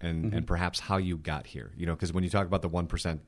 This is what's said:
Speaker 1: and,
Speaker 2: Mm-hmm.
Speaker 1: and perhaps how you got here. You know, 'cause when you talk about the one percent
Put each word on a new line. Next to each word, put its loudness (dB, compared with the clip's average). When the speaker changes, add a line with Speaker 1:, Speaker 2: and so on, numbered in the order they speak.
Speaker 1:
and, 0
Speaker 2:
Mm-hmm. 2
Speaker 1:
and 0
perhaps 2
how 0
you 0
got -4
here. -12
You -2
know, 2
'cause 0
when 4
you 0
talk 2
about 2
the 0
one 0
percent -2